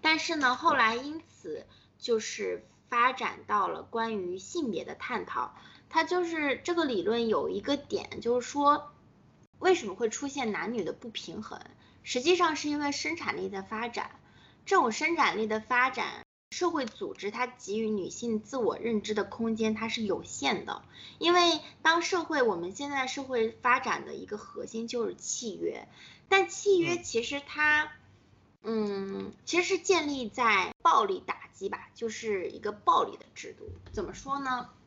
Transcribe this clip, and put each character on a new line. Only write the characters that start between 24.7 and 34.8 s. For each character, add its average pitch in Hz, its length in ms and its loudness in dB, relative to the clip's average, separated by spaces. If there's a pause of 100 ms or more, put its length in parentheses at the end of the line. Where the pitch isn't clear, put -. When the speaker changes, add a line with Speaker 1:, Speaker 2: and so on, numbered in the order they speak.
Speaker 1:
就 233 200 -2
是 180 80 -6
契 - 420 -8
约， 170 300 -6 (400)
但 381 200 4
契 403 300 4
约 339 240 2
其 233 220 -2
实 285 240 -4
它， 302 380 2 (760)
Speaker 2:
嗯。 202 640 -2
Speaker 1:
嗯， 196 80 -12 (100)
其 - 140 0
实 359 60 4
是 349 160 0
建 330 280 2
立 262 220 -2
在 208 420 2 (120)
暴 330 200 6
力 190 220 0
打 - 260 -8
击 196 160 -8
吧， - 280 -8
就 226 140 -4
是 214 420 -4
一 - 80 -12
个 208 120 -4
暴 185 340 4
力 101 120 -12
的 - 160 -20
制 - 240 -12
度。 - 140 -14 (200)
怎 196 140 -4
么 - 80 -10
说 269 240 -4
呢？ 254 320 -4 (180)